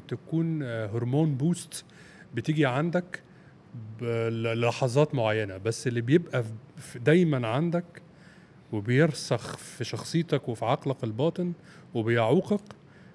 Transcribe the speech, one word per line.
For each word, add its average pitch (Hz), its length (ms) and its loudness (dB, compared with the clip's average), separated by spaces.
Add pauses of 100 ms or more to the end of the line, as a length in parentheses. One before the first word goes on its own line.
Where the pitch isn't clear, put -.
تكون، 160 560 -4
آه، 113 240 -4
هرمون 127 480 0
boost 160 500 -2 (500)
بتيجي 151 300 2
عندك 160 560 0 (760)
ب-، 123 40 -8 (260)
ل-، 113 320 -2
لحظات 131 540 2
معينة، 107 420 0
بس 113 300 -4
اللي 120 140 0
بيبقى 135 420 2
في، 110 60 -10 (280)
في، - 220 -14
دايمًا 151 480 4
عندك 165 540 -2 (680)
وبيرسخ 123 880 0
في - 260 -12
شخصيتك - 680 -2
وفي 113 160 -4
عقلك 127 380 0
الباطن 165 500 -2 (400)
وبيعوقك 117 680 2 (540)